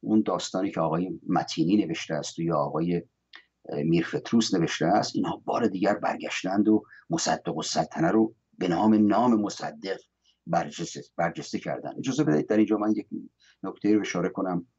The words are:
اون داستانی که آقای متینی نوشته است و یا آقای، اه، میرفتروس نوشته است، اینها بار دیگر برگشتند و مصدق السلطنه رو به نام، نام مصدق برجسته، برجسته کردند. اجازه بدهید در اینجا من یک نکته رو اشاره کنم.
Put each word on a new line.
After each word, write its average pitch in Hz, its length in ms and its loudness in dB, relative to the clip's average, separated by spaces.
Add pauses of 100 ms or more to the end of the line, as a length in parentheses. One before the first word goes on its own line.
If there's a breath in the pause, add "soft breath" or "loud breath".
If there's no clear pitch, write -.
اون 107 220 2
داستانی 92 480 -2
که 90 100 -4
آقای 80 480 -2
متینی 82 480 0
نوشته 80 380 -2
است 73 240 -6
و 82 40 -4
یا 82 140 0
آقای، 80 460 -2 (680 loud breath)
اه، 147 140 -6
میرفتروس - 720 2
نوشته 82 320 0
است، 107 300 2
اینها - 280 -2
بار 117 220 0
دیگر 95 280 0
برگشتند 95 760 -2
و 107 160 4 (260 loud breath)
مصدق 82 460 -2
السلطنه - 520 -2
رو 110 260 4 (240)
به 90 100 0
نام، 107 380 6
نام 113 340 4
مصدق 95 600 -6 (460)
برجسته، 82 560 -4 (140)
برجسته 85 420 -4
کردند. - 400 -8
اجازه 135 260 0
بدهید 151 240 2
در 107 80 2
اینجا 107 200 4
من 107 140 0
یک - 160 0 (560 soft breath)
نکته 101 320 0
رو 104 60 4
اشاره 90 280 -2
کنم. 90 380 -2 (120)